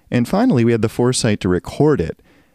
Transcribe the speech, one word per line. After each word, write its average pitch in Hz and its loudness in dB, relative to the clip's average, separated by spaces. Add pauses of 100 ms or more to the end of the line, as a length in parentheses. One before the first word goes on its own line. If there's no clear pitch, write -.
(100)
And 120 -2
finally, 190 2
we 117 2
had 113 0
the 110 -2
foresight 123 0
to 101 -2
record 117 0
it, - -8 (340)